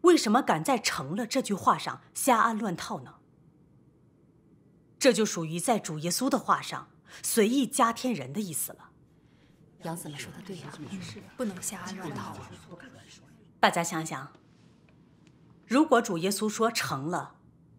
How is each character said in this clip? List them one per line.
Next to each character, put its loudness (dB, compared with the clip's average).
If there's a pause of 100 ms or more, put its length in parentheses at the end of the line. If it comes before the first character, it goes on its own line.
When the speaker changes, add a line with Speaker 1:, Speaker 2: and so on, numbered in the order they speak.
Speaker 1:
为 10
什 4
么 6
敢 2
在 4
“成 -4
了” -4
这 0
句 -2
话 2
上 -8 (100)
瞎 4
安 2
乱 -2
套 -8
呢？ -18 (1800)
这 6
就 2
属 -2
于 -4
在 2
主 -6
耶 -2
稣 0
的 2
话 2
上 -10 (320)
随 2
意 2
加 2
添 -4
人 -6
的 -4
意 -6
思 -6
了。 -20 (960)
Speaker 2:
杨 -8
姊 -12
妹 -12
说 -12
的 -16
对 -14
呀， -14 (640)
不 -6
能 -6
瞎 -8
安 -10
乱 -8
套。 -10 (1200)
Speaker 1:
大 4
家 0
想 -4
想， -10 (1300)
如 6
果 6
主 -2
耶 0
稣 -2
说 0
“成 -4
了”， -4 (440)